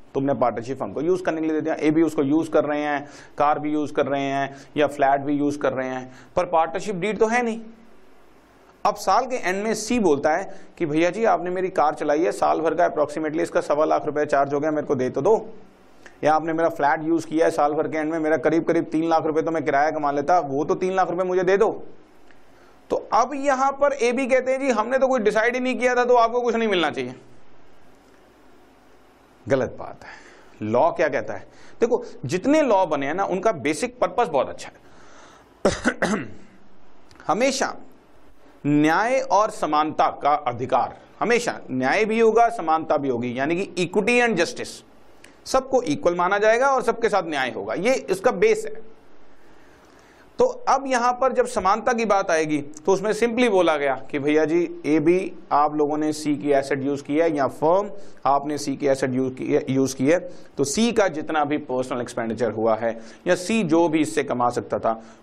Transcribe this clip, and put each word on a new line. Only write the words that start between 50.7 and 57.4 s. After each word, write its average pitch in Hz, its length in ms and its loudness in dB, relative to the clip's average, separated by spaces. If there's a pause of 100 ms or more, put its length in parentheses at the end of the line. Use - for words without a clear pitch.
यहां 247 260 2
पर 254 200 0
जब 233 140 2
समानता 214 460 2
की 233 120 0
बात 196 260 2
आएगी 160 280 2
तो - 340 -2
उसमें 190 180 0
simply 233 400 2
बोला 175 260 4
गया 143 180 0 (160)
कि 147 80 -2
भैया 151 260 4
जी 165 420 0
ए 151 140 4
बी 175 320 2 (200)
आप 147 220 4
लोगों 151 240 0
ने 156 140 0
सी 147 240 -2
की 143 160 0
एसेट 139 300 0
यूज़ 139 200 -2
की 143 140 -4
है 165 200 2
या 135 120 0